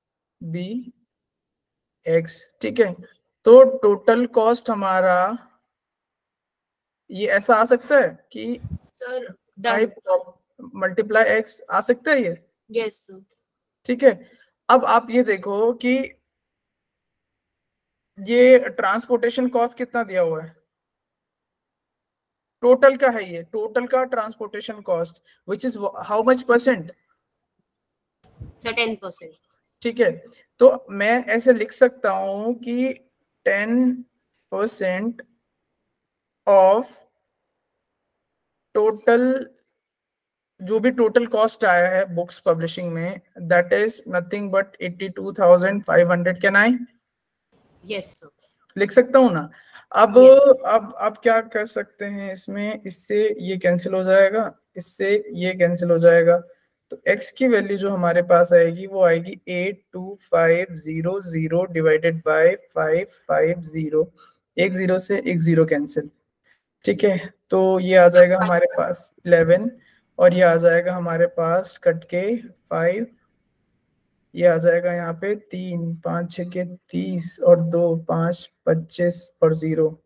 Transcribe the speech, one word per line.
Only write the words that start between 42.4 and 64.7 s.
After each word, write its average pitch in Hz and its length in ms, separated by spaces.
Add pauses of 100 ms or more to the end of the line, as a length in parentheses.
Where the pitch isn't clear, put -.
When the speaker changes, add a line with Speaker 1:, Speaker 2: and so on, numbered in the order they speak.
Speaker 1:
पब्लिशिंग 170 460
में, 175 280 (320)
that 175 200
is 214 280 (140)
nothing 190 400
but 196 260
eighty-two 185 580
thousand 190 460
five 175 280
hundred। 180 300
Can 196 140
I? 220 160 (1120)
Speaker 2:
Yes, 190 300
sir। - 640
Speaker 1:
लिख 202 120
सकता 254 260
हूँ 247 140
ना? 160 160 (440)
अब, 214 260
Speaker 2:
यस, 262 200
सर। 277 320
Speaker 1:
अब, 208 300
अब 214 220
क्या 226 180
कर 220 260
सकते 208 380
हैं 196 280
इसमें, 202 500
इससे 208 400 (180)
ये 185 180
cancel 180 360
हो 185 100
जाएगा, 196 460 (260)
इससे 196 380 (200)
ये 180 200
cancel 175 360
हो 170 80
जाएगा, 170 400 (520)
तो - 180
एक्स 208 240
की 262 160
value 202 300
जो 196 120
हमारे 175 320
पास 175 300
आएगी 170 340
वो 190 180
आएगी 170 440
एट 180 340 (100)
टू 190 260 (120)
फ़ाइव 170 460
ज़ीरो 160 460
ज़ीरो 165 500
डिवाइडेड 160 540
बाय 160 280 (200)
फ़ाइव 160 320 (220)
फ़ाइव 160 340
ज़ीरो, 156 480 (460)
एक 185 160